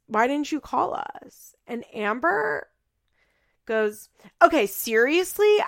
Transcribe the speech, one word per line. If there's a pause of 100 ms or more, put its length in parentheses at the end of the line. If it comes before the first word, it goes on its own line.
"Why
didn't
you
call
us?" (140)
And (100)
Amber (960)
goes, (340)
"Okay,
seriously? (100)